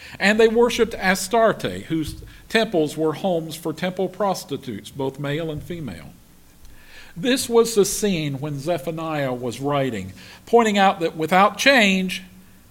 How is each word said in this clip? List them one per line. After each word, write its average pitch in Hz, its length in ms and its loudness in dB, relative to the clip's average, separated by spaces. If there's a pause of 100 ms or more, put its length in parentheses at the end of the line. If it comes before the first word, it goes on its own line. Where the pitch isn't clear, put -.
(180)
And 214 220 2
they 226 80 8
worshipped 233 460 2
Astarte, 190 880 0
whose 160 380 -6 (260)
temples 190 480 0
were 156 160 0
homes 160 420 -4
for 156 200 -6
temple 185 340 -4
prostitutes, 165 800 -4
both 135 300 -6
male 147 300 -4
and 151 120 -8
female. 127 520 -12 (1000)
This 247 340 0
was 233 260 4
the 202 100 6
scene 156 560 -2
when 147 180 -6
Zephaniah 160 760 -4
was 120 260 -6
writing, 131 540 -2 (320)
pointing 220 320 4
out 190 220 4
that 165 160 -2
without 185 420 2
change, 196 640 2 (480)